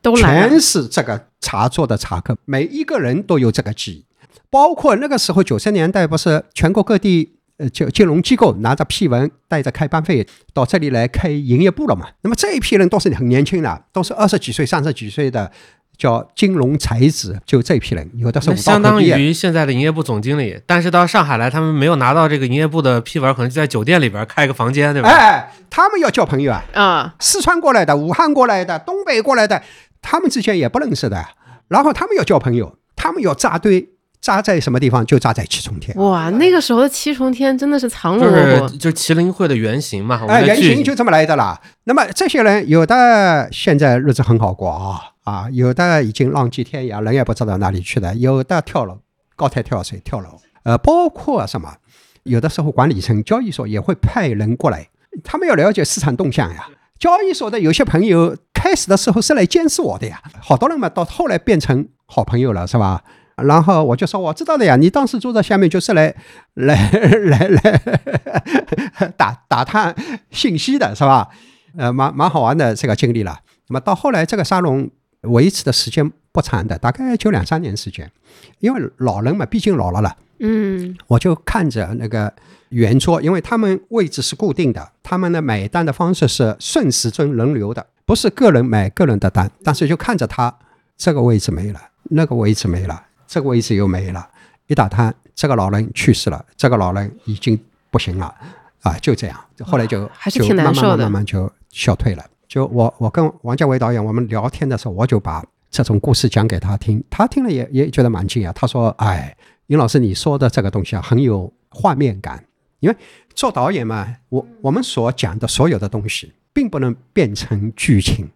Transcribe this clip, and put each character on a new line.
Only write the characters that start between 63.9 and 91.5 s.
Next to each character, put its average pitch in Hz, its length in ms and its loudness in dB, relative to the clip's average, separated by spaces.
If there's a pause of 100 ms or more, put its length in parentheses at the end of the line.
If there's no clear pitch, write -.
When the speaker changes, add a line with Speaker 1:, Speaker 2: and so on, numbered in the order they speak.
Speaker 2:
就 175 100 -4
说 196 160 -6
：“我 156 100 -4
知 320 120 -10
道 320 120 0
的 247 80 2
呀， 131 120 6
你 156 120 6
当 277 160 2
时 240 140 -4
坐 247 140 -8
在 214 100 2
下 196 160 0
面 185 100 4
就 180 120 0
是 226 120 -4
来， 156 220 2 (400)
来， 127 340 2 (140)
<laughs> 208 240 4
来， 156 220 4
来， 202 320 4 (1300)
<laughs> - 80 -20
打-， 107 180 0 (120)
打 120 160 0
探 196 280 0 (380)
信 196 260 -2
息 269 220 -2
的， 107 160 -2
是 - 80 -8
吧？” 135 260 4 (480)
呃， 123 160 -2
蛮， 135 220 0
蛮 151 160 0
好 151 120 -2
玩 123 140 2
的 127 200 2
这 - 100 -6
个 107 80 0
经 120 180 0
历 113 120 -2
了。 80 160 -10 (260)
那 123 80 -10
么 131 60 -4
到 202 120 -2
后 269 200 -2
来 165 120 0
这 214 120 -4
个 180 80 -2
沙 185 160 0
龙 139 280 -2 (380)
维 120 240 4
持 - 140 -8
的 131 80 0
时 - 180 -2
间 156 200 -2 (220)
不 165 80 0
长 104 260 -4
的， - 120 -6
大 120 120 0
概 254 260 -4
就 110 140 0
两 95 140 -2
三 160 160 -4
年 107 160 -8
时 - 140 -10
间。 - 200 -16 (500)
因 240 120 0
为 208 260 -6
老 104 220 -2
人 131 140 0
嘛， 185 120 -4
毕 226 120 -4
竟 196 180 0
老 92 140 -2
了 95 100 -2
了。 - 160 -2 (240)
Speaker 1:
嗯。 196 560 -4 (100)
Speaker 2:
我 117 120 2
就 175 160 2
看 170 340 -2
着 107 300 -6
那 113 100 -8
个 107 240 -4 (380)
圆 117 280 2
桌， 165 240 0
因 160 100 0
为 180 80 0
他 233 160 -4
们 190 240 0 (100)
位 214 180 -2
置 - 120 -10
是 - 140 -6
固 180 180 -2
定 139 200 0
的， 80 200 -10 (100)
他 - 140 -6
们 180 140 -2
的 170 100 0
买 107 280 -2
单 170 160 -2
的 147 80 -2
方 180 220 -2
式 151 120 0
是 110 320 0
顺 220 320 0
时 120 200 -2
针 147 220 -2
轮 127 220 0
流 107 180 -4
的， - 140 -12 (180)
不 226 100 2
是 220 160 0
个 233 200 4
人 127 140 4
买 107 260 0
个 180 160 0
人 110 120 2
的 95 120 0
单， 98 200 -2 (120)
但 151 120 0
是 151 120 -2
就 156 100 0
看 233 200 -4
着 151 100 -2
他 120 280 -2 (420)
这 - 180 0
个 127 80 0
位 120 160 4
置 - 140 0